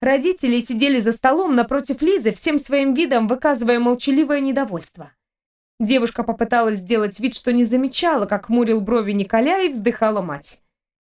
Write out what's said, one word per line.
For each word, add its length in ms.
Родители 600
сидели 400
за 100
столом 460
напротив 440
Лизы, 300
всем 300
своим 340
видом 320
выказывая 540
молчаливое 580
недовольство. 720
Девушка 420
попыталась 540
сделать 420
вид, 160
что 180
не 120
замечала, 600
как 200
хмурил 340
брови 300
Николя 520
и 60
вздыхала 540
мать. 400